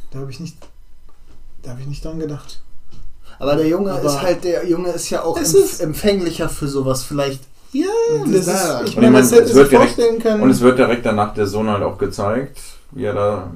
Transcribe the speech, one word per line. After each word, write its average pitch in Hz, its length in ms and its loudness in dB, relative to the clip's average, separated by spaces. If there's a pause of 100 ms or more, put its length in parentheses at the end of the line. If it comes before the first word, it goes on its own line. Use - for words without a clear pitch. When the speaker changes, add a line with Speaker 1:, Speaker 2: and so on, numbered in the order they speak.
(120)
Speaker 1:
Da 135 80 -10
hab 135 100 -10
ich 127 100 -14
nicht, 170 180 -14 (1040)
da 123 100 -12
hab 123 80 -14
ich 135 80 -12
nicht 143 160 -10
dran 160 160 -8
gedacht. 147 420 -8 (760)
Speaker 2:
Aber 143 180 0
der 156 120 2
Junge 190 260 0
Speaker 1:
Aber 135 100 -4
Speaker 2:
ist 147 180 -2
halt, 180 220 0
der 175 240 -2
Junge 175 220 -2
ist 165 200 -6
ja 175 140 -4
auch 165 160 -4
Speaker 1:
es 294 140 0
Speaker 2:
empf-, 392 100 6 (100)
Speaker 1:
ist - 80 -10
Speaker 2:
empfänglicher 170 680 -2
für - 180 -6
sowas. 131 360 -2
Vielleicht 139 400 -6 (280)
Speaker 1:
Ja, 294 140 -2 (400)
Speaker 2:
liegt 202 100 2
es 180 120 2
Speaker 1:
das - 80 0
ist, - 140 0
Speaker 2:
daran. - 180 -4
Speaker 1:
ich - 100 -6
Speaker 3:
Und - 60 6
Speaker 1:
meine, 120 40 10
Speaker 3:
ich 123 60 10
meine, 127 100 8
Speaker 1:
das 123 80 2
hätte 233 120 8
Speaker 3:
es 233 80 0
Speaker 1:
ich - 40 4
Speaker 3:
wird 135 160 10
Speaker 1:
mir 233 60 8
Speaker 3:
direkt, 269 160 6
Speaker 1:
vorstellen 226 280 2
können. 214 220 2
Speaker 3:
und - 60 6
es - 120 4
wird 127 180 6
direkt 120 260 2
danach 104 300 0
der 104 120 0
Sohn 107 220 -2
halt 101 140 -2
auch 87 140 -4
gezeigt, 107 600 -4 (320)
wie - 140 -10
er 104 80 -4
da 101 420 -4